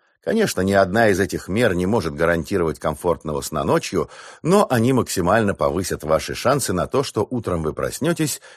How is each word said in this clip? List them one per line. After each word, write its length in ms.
Конечно, 380
ни 140
одна 340
из 140
этих 260
мер 280
не 100
может 280
гарантировать 640
комфортного 640
сна 240
ночью, 460
но 260
они 220
максимально 640
повысят 480
ваши 320
шансы 380
на 140
то, 160
что 240
утром 360
вы 80
проснётесь 680